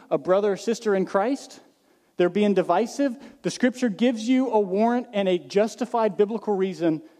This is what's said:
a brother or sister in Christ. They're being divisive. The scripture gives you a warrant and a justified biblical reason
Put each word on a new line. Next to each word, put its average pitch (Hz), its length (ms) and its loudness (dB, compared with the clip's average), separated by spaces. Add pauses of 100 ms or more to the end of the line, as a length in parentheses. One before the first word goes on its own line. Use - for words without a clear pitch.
(100)
a 170 60 0
brother 190 360 2
or 185 40 -4
sister 208 380 -2
in 190 100 2
Christ. 214 560 -4 (560)
They're 175 140 4
being 208 240 2
divisive. 214 600 0 (260)
The 180 80 -2
scripture 247 400 0
gives 220 360 0
you 254 240 2
a 220 80 2
warrant 220 540 0
and 202 160 0
a 180 100 2
justified 214 800 -2
biblical 208 400 0
reason 170 460 -2 (180)